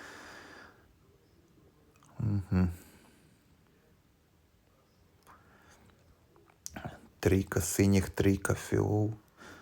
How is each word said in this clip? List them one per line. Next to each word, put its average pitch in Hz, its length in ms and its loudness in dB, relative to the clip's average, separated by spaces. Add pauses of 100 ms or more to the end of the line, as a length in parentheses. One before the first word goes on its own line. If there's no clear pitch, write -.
(2250)
Мгм. 92 500 0 (4000)
Трійка 98 400 2
синіх, 98 500 2
трійка 98 440 2
фіол. 104 580 0 (500)